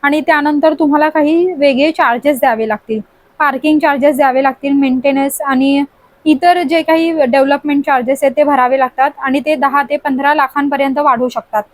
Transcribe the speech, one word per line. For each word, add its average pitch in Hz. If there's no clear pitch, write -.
आणि 294
त्यानंतर 302
तुम्हाला 302
काही 320
वेगळे 285
चार्जेस 277
द्यावे 226
लागतील, 220
पार्किंग 302
चार्जेस 285
द्यावे 269
लागतील, 277
मेंटेनन्स 277
आणि 277
इतर 339
जे 320
काही 320
डेव्हलपमेंट 277
चार्जेस 269
आहेत 269
ते 294
भरावे 269
लागतात 262
आणि 269
ते 302
दहा 277
ते 294
पंधरा 277
लाखांपर्यंत 277
वाढू 254
शकतात. 214